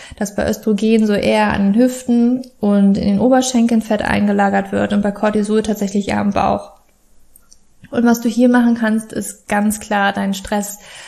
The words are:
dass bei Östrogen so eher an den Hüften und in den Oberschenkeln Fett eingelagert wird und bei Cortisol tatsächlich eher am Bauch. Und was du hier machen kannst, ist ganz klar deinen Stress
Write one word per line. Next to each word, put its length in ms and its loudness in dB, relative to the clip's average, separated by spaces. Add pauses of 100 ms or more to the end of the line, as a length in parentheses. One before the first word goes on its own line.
(200)
dass 160 -8
bei 120 -2
Östrogen 600 0
so 60 0
eher 380 0
an 220 2
den 80 2
Hüften 640 0 (140)
und 400 2
in 80 -4
den 120 2
Oberschenkeln 600 2
Fett 220 -2
eingelagert 680 0
wird 220 -2
und 80 2
bei 80 -2
Cortisol 540 0
tatsächlich 460 -2
eher 100 -2
am 140 0
Bauch. 400 -2 (1160)
Und 160 0
was 160 2
du 80 -2
hier 200 2
machen 260 4
kannst, 380 -2
ist 340 -12
ganz 320 -2
klar 340 -2
deinen 220 -4
Stress 420 -6 (300)